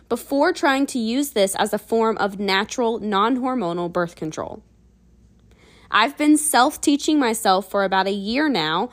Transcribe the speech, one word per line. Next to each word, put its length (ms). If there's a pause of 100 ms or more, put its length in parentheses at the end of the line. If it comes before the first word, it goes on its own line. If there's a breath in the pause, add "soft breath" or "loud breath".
before 460
trying 320
to 120
use 320
this 260
as 180
a 40
form 380
of 240
natural, 600
non-hormonal 920
birth 240
control. 460 (1300 soft breath)
I've 300
been 180
self-teaching 840
myself 520
for 140
about 240
a 40
year 360
now 440